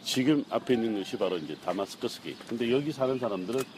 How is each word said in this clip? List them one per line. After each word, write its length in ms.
지금 460
앞에 260
있는 220
것이 200
바로 200
이제 260
다마스커스 580
게이트. 260
근데 240
여기 200
사는 280
사람들은 420